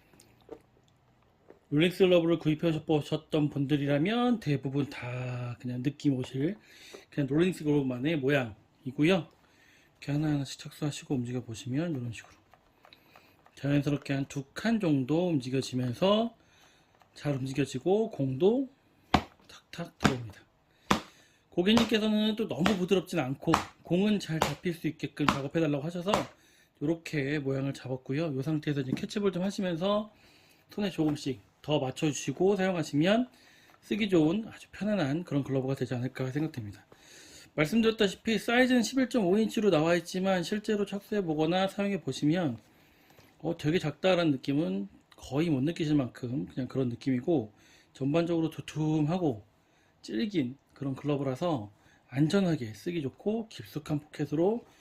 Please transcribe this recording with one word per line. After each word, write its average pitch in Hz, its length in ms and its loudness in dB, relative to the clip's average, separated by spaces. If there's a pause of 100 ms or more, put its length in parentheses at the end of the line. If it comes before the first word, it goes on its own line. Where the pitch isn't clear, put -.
(1700)
롤렉스 170 300 2
글러브를 170 400 4
구입해 156 320 0 (140)
보셨던 151 680 0
분들이라면 147 880 2
대부분 139 500 -2
다 123 680 -8
그냥 123 240 -6
느낌 143 340 0
오실 135 400 -4 (540)
그냥 143 160 -2
롤렉스 160 380 0
글러브만의 143 520 0
모양이고요. 143 1080 0 (760)
이렇게 143 100 -6
하나하나씩 147 460 -2
착수하시고 - 560 -6
움직여 123 300 -4
보시면 131 480 -4
이런 123 200 -6
식으로 - 220 -16 (1200)
자연스럽게 143 580 0
한 139 140 -2
두 139 200 -8 (100)
칸 226 240 0
정도 151 480 2
움직여지면서 131 1080 0 (800)
잘 147 220 -4
움직여지고 139 760 -2
공도 180 600 2 (800)
탁탁 - 520 -14
들어옵니다. 120 480 -2 (1080)
고객님께서는 214 800 2
또 220 120 -4
너무 185 300 0
부드럽진 180 400 0
않고 135 340 -2 (300)
공은 202 380 2
잘 156 200 -4
잡힐 156 360 -4
수 - 120 -6
있게끔 147 380 -4
작업해달라고 139 580 0
하셔서 175 280 -6 (720)
요렇게 151 560 -4
모양을 135 340 -4
잡았고요. 135 520 -6
요 135 180 -4
상태에서 151 380 -2
이제 127 140 -4
캐치볼 202 360 -2
좀 175 100 -4
하시면서 196 680 -2 (580)
손에 202 220 -4
조금씩 147 500 -2 (220)
더 147 160 2
맞춰주시고 151 800 0
사용하시면 190 720 2 (540)
쓰기 214 260 -2
좋은 180 420 4
아주 - 220 -20
편안한 175 520 0
그런 143 200 0
글러브가 131 300 -2
되지 127 220 -4
않을까 127 360 -4
생각됩니다. 127 540 -6 (720)
말씀드렸다시피 220 840 2
사이즈는 247 460 4
십일 254 260 0
점 226 160 2
오 180 140 4
인치로 208 320 2
나와 165 240 6
있지만 185 480 0
실제로 208 420 -2
착수해 202 380 -4
보거나 165 440 2
사용해 202 340 -2
보시면 147 580 0 (800)
어, 170 180 -4
되게 160 220 0
작다라는 170 540 2
느낌은 185 560 -2 (260)
거의 156 340 -2
못 131 140 2
느끼실 156 320 0
만큼 131 500 -2
그냥 127 220 -6
그런 127 220 -2
느낌이고 123 640 0 (420)
전반적으로 160 580 0
두툼하고 156 920 0 (600)
질긴 190 520 -2 (220)
그런 131 180 -6
글러브라서 135 760 -2 (380)
안전하게 147 640 2
쓰기 170 280 -6
좋고 214 480 -4
깊숙한 147 500 -6
포켓으로 170 640 -2 (180)